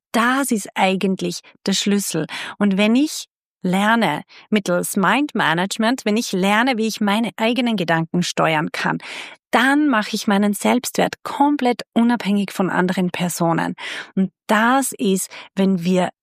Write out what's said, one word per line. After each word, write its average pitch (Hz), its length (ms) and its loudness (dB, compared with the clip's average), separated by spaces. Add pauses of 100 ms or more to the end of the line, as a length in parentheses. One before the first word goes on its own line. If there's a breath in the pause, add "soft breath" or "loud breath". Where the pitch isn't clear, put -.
(120)
das 254 400 0
ist 214 240 -2
eigentlich 190 640 0 (260 loud breath)
der 196 80 2
Schlüssel. 190 540 -2 (300 loud breath)
Und 196 200 2
wenn 214 180 4
ich 294 300 0 (380)
lerne 196 600 2 (260 loud breath)
mittels 180 460 0
Mind 214 400 2
Management, 196 720 0
wenn 208 120 0
ich - 140 -4
lerne, 208 460 2
wie 220 100 -2
ich - 140 -4
meine 214 360 0
eigenen 233 400 0
Gedanken 170 460 0
steuern 151 480 0
kann, 165 260 -4 (540 loud breath)
dann 277 360 4
mache 214 280 0
ich - 120 -4
meinen 208 260 2
Selbstwert 214 720 -2
komplett 277 580 0 (120)
unabhängig 208 580 2
von 185 180 0
anderen 180 420 0
Personen. 170 640 -2 (400 loud breath)
Und 190 160 0 (160)
das 240 460 2
ist, 190 360 -2 (260 loud breath)
wenn 190 280 2
wir 180 260 2 (140)